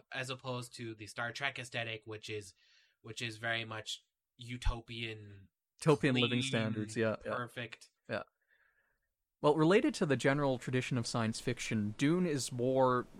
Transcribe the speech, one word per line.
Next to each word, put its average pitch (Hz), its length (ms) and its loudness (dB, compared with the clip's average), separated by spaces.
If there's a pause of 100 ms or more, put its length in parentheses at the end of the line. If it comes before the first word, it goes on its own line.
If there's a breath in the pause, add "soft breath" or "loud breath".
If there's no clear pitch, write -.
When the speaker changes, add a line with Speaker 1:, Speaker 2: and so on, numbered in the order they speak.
(120)
Speaker 1:
as 131 180 -6
opposed 127 460 -8
to 113 180 -8
the 104 120 -16
Star 120 260 -6
Trek 139 260 -4
aesthetic, 117 460 -6
which 107 260 -12
is, 104 240 -10 (480 soft breath)
which 113 200 -12
is 113 160 -6
very 113 260 -2
much 110 380 -10 (360)
utopian, 113 1080 -6 (320)
Speaker 2:
Utopian 147 340 4
living 123 160 4
Speaker 1:
clean, 120 120 2
Speaker 2:
standards, 110 540 -2
yeah, 110 280 2
yeah. 107 100 -4
Speaker 1:
perfect. 120 540 -8 (200)
Speaker 2:
Yeah. 110 140 -4 (1200)
Well, 147 120 8
related 196 400 6
to 185 120 0
the 135 100 4
general 139 420 2
tradition 127 400 0
of 113 80 -2
science 113 340 0
fiction, 107 580 -2
Dune 175 280 4
is 143 240 -2
more 127 560 4 (140)